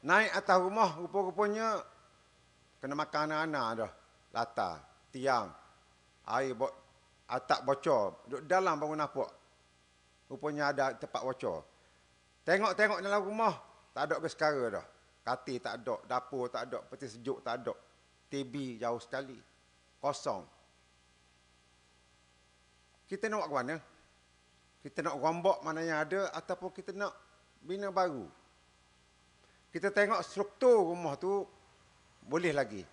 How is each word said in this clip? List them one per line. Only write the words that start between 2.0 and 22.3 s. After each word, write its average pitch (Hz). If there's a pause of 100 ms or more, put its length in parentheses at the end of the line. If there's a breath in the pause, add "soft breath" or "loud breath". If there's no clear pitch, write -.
kena 135
makan 151
anak-anak 151
dah. 110 (460)
Latar, 113 (360)
tiang, 127 (800)
air 131
bo-, 120 (480)
atap 131
bocor. 127
Duduk 135
dalam 180
baru 151
nampak. 143 (960)
Rupanya 147
ada 135
tempat 113
bocor. 113 (680 soft breath)
Tengok-tengok 196
dalam 202
rumah, 208 (400)
tak 139
ada 147
ke 160
sekara 147
dah. 98 (380)
Katil 123
tak 117
ada, 117
dapur 123
tak 123
ada, 123
peti -
sejuk 120
tak 120
ada, 117 (560)
T 139
V 127
jauh 117
sekali. 127 (640)
Kosong. 135 (2750)